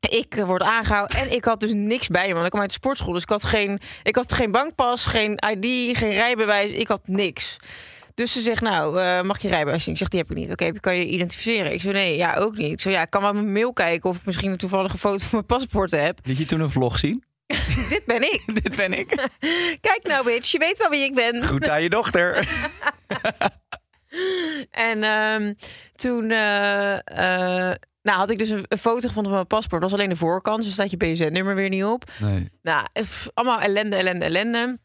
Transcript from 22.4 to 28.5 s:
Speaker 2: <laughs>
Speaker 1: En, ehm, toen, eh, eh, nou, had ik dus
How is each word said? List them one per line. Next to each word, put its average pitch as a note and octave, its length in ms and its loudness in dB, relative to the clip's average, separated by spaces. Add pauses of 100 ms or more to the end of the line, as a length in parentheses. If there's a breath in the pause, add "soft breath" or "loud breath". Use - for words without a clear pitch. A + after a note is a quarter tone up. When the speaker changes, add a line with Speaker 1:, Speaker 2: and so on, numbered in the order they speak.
Speaker 2:
<laughs> - 500 -2 (1120 loud breath)
Speaker 1:
En, A3+ 320 0
ehm, G#3+ 500 0 (420 loud breath)
toen, A#3+ 360 0
eh, G3+ 640 2
eh, F#3 800 0 (280)
nou, G3 160 4
had G3 120 2
ik A3+ 80 0
dus A3 120 0